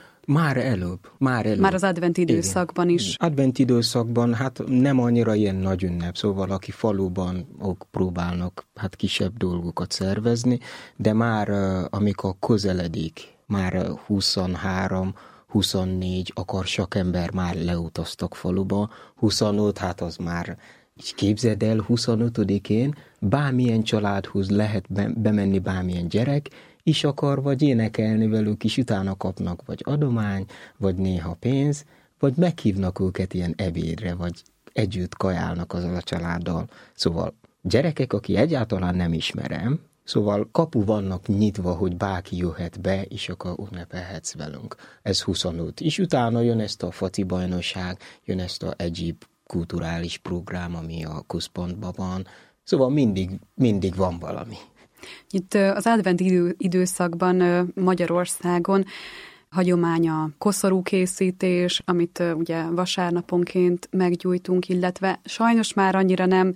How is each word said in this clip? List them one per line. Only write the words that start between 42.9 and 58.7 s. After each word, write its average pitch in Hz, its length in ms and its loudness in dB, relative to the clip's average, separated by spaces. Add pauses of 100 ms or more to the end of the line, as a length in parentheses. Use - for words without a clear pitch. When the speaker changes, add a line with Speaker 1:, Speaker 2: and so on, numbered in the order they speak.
Speaker 1:
és - 280 -10
akkor 175 260 -8 (160)
ünnepelhetsz 175 640 -12
velünk. 73 420 -12 (260)
Ez 101 200 -2
huszonöt. 85 600 -4
És 160 180 0
utána 120 420 2
jön 117 180 2
ezt 104 240 -6
a 90 80 -4
foci 95 320 -4
bajnokság, 90 760 -4 (280)
jön 92 140 -4
ezt 90 240 -8
a 80 140 -6
egyéb 85 460 -6 (240)
kulturális 85 680 -6
program, 175 580 -8
ami 80 300 -8
a 78 220 -10
központban 90 680 -8
van. 92 320 -6 (360)
Szóval 131 260 4
mindig, 104 400 2 (260)
mindig 98 400 2
van 90 240 0
valami. 107 360 -10 (760)
Speaker 2:
Itt, 185 240 -4
ö, 196 140 4
az 196 180 0
advent 190 340 4
idő-, 180 380 4
időszakban, 180 800 2
ö, 175 220 4 (140)
Magyarországon 180 1120 2 (640)